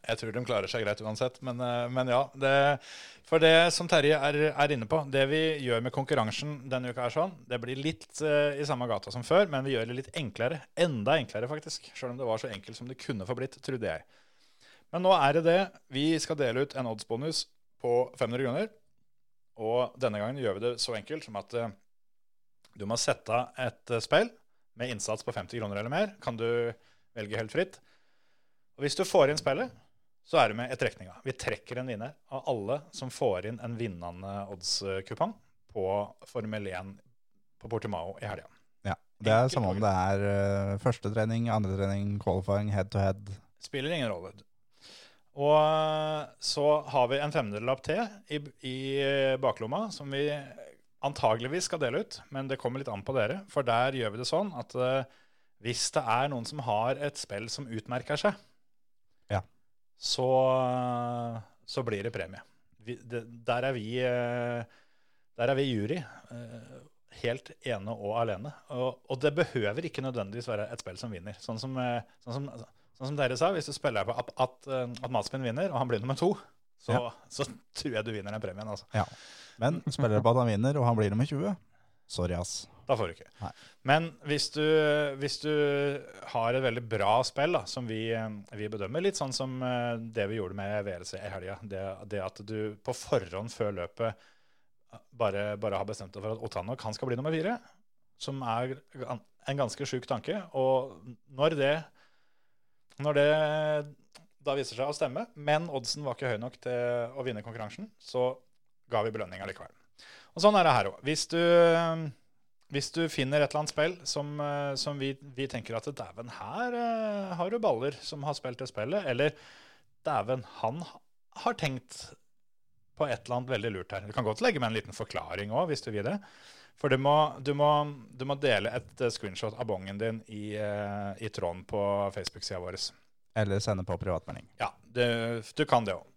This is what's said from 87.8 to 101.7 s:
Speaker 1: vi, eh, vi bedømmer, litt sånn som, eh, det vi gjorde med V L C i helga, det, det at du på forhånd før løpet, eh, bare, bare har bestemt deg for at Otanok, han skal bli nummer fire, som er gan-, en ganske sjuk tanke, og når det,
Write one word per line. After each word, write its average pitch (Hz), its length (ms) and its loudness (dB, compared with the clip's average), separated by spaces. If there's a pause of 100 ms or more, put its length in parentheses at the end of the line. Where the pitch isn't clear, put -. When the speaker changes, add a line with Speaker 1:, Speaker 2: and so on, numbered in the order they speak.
Speaker 1:
vi, 110 260 -4
eh, 113 160 -2 (240)
vi 104 160 -6
bedømmer, 107 340 -4
litt 196 140 0
sånn 135 180 -4
som, 131 280 -4
eh, 120 340 -2
det 113 320 -2
vi 110 80 -4
gjorde 98 180 -4
med 101 300 -4
V 101 80 -4
L 87 120 -10
C - 120 -10
i 95 160 -10
helga, 95 300 -10
det, 98 200 -8 (240)
det 101 160 -4
at 95 220 -8
du 107 320 -4
på - 180 -6
forhånd 101 560 -2
før 104 240 -2
løpet, 107 400 -4 (800)
eh, 113 60 -20 (120)
bare, 104 480 0
bare 101 220 -2
har 98 40 -2
bestemt 101 280 -10
deg 101 100 -10
for 110 140 -4
at 110 80 -10
Otanok, 104 380 -6
han 107 120 -4
skal 131 140 -6
bli 120 80 0
nummer 143 160 -2
fire, 170 240 0 (640)
som 139 240 -8
er 123 340 0 (180)
gan-, 127 260 -8 (280)
en 139 80 -2
ganske 135 300 -2
sjuk 123 200 -4
tanke, 135 300 -2 (180)
og 131 460 2 (340)
når 151 220 4
det, 139 180 4 (1200)